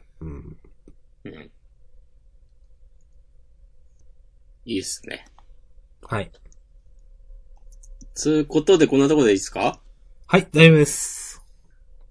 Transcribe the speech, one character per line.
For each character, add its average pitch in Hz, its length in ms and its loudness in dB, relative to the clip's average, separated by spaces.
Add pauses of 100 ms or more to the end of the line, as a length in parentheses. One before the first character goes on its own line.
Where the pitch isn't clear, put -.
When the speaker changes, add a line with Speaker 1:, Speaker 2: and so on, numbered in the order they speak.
(200)
Speaker 1:
う 80 60 -16
ん。 71 300 -18 (680)
Speaker 2:
う - 40 -18
ん。 - 220 -20 (3250)
い 117 120 -8
い 95 40 -4
っ - 40 -12
す - 220 -14
ね。 - 200 -18 (760)
Speaker 1:
は 110 180 -8
い。 92 100 -14 (1800)
Speaker 2:
つ - 160 -4
う 156 160 -2
こ 180 160 -2
と 190 160 4
で、 156 80 4
こ 135 100 -2
ん 135 40 4
な 139 80 2
と 156 80 2
こ 147 80 2
で 107 80 4
い - 20 4
い - 20 2
っ 95 40 -4
す - 100 -12
か？ 101 300 -4 (460)
Speaker 1:
は 143 120 2
い、 - 140 -2
大 160 160 6
丈 160 60 8
夫 - 20 6
で 147 100 4
す。 - 360 -10 (880)